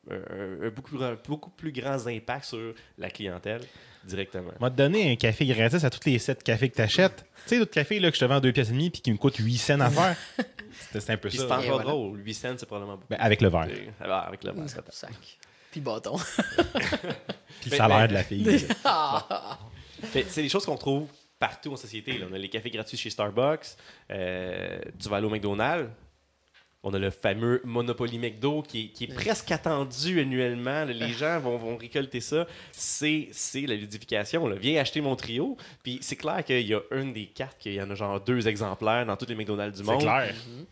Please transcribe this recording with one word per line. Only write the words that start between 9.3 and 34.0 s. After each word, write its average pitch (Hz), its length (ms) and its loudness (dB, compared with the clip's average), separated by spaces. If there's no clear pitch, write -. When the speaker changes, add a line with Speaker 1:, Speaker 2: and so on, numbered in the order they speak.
Speaker 2:
huit 113 220 2
cents 143 220 4
à 123 100 6
faire. 170 260 4
Speaker 1:
<laughs> 233 80 -2
Speaker 2:
C'était, - 200 -8
c'est 113 120 -2
un 110 40 2
peu 101 120 -4
Speaker 1:
Puis 123 100 -2
Speaker 2:
ça. 131 80 0
Speaker 1:
c'est 127 60 2
encore 127 120 2
Speaker 3:
Et 123 60 0
voilà. 127 140 2
Speaker 1:
drôle, 117 380 -2
huit 107 120 -6
cents, 127 240 -6
c'est - 80 -10
probablement 101 300 -8
beaucoup. 92 120 -18
Speaker 2:
Ben, - 120 -2
avec 107 200 6
le 101 80 8
verre. 82 200 4
Speaker 1:
Ah, 95 260 -2
avec 92 180 -12
le 92 80 -6
verre, 160 140 -8
peut-être. - 260 -12
Speaker 3:
Sac. - 200 -14
Puis 156 100 -10
bâton. 117 360 -4
<laughs> - 180 -6
Speaker 2:
Puis - 1120 -4
le - 0 -
Speaker 1:
Mais, 143 60 2
Speaker 2:
salaire 110 240 8
Speaker 1:
mais 113 80 8
Speaker 2:
de 101 60 4
la 95 100 4
fille. 202 500 4
Speaker 3:
<laughs> - 100 -8
Ah. 151 720 0
Speaker 1:
Fait, 113 260 0
c'est 156 140 -2
des 143 60 0
choses 196 180 0
qu'on 143 100 -2
trouve 143 320 0
partout - 340 -4
en 131 40 -8
société, 113 420 -8
là. 92 120 -6
On 95 40 -8
a 95 40 -6
les 98 100 -8
cafés 110 220 -6
gratuits 110 280 -8
chez 110 120 -6
Starbucks, 120 560 0
euh, 92 680 -6
tu 104 80 -8
vas 101 80 0
aller 107 100 0
au 104 40 0
McDonald's, 110 600 0
on 98 60 -2
a 98 60 0
le 98 120 0
fameux 113 540 0
Monopoly 120 540 -2
McDo 120 440 -2
qui 113 220 -8
est, 104 40 -12
qui - 160 -10
est 117 40 -10
Speaker 3:
Oui. 131 60 -12
Speaker 1:
presque 208 360 -2
attendu 151 680 0
annuellement. 127 640 0
Là, 131 80 -4
les 117 100 -6
Speaker 2:
Ah. 117 60 -2
Speaker 1:
gens 151 320 -2
vont, 123 160 0
vont 113 220 -4
récolter 127 420 -4
ça. 160 260 0
C'est, - 600 0
c'est - 300 -6
la 127 120 -2
ludification, 104 720 -2